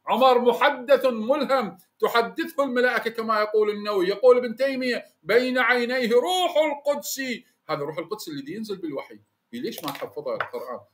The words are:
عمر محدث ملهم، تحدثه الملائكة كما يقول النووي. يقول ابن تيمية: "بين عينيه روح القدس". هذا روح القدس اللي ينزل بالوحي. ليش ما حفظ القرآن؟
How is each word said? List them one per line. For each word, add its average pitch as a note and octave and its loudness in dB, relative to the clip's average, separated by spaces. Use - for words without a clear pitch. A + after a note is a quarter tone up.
عمر A#3+ 6
محدث B3+ 2
ملهم، B3 0
تحدثه A#3 0
الملائكة A#3+ 0
كما A3 -2
يقول G#3+ 2
النووي. G#3 -2
يقول B3 4
ابن A#3+ -2
تيمية: B3+ -2
"بين B3 2
عينيه B3 2
روح F4 2
القدس". D4 -2
هذا D3 -4
روح D3+ -8
القدس F3 -8
اللي D3 -10
ينزل G#3 -8
بالوحي. C3+ -10
ليش B2+ -8
ما D4+ -6
حفظ - -10
القرآن؟ A#2 -8